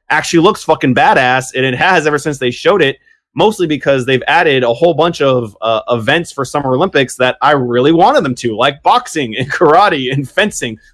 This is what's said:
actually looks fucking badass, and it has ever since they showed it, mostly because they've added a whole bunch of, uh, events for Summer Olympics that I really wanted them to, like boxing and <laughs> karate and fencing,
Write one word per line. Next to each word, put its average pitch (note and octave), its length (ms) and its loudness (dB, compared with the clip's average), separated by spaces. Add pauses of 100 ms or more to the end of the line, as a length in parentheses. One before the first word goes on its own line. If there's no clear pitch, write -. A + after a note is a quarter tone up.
actually D#3 320 0
looks F#3+ 220 2
fucking D3 320 0
badass, C3 600 2
and C3 100 -2
it B2+ 100 -2
has E3 300 2
ever D3 140 0
since C#3+ 200 -6
they B2+ 120 -2
showed F3 300 0
it, B2+ 160 0 (380)
mostly F#3 320 0
because C#3 380 -2
they've B2+ 220 0
added D3 360 2
a A#2 100 2
whole E3+ 200 2
bunch E3 260 0
of, B2+ 420 0
uh, A2 280 0
events B2 420 -2
for C3+ 140 -6
Summer C#3 280 -2
Olympics C#3+ 440 0
that B2+ 240 -2
I C#3 100 2
really B2+ 400 0
wanted G#3 320 2
them C3 120 -4
to, A2+ 200 -6
like C#3 280 -2
boxing D#3+ 520 -2
and B2+ 160 -6
<laughs> - 0 -
karate D#3 640 2
and C#3 160 -4
fencing, D3 480 -4 (160)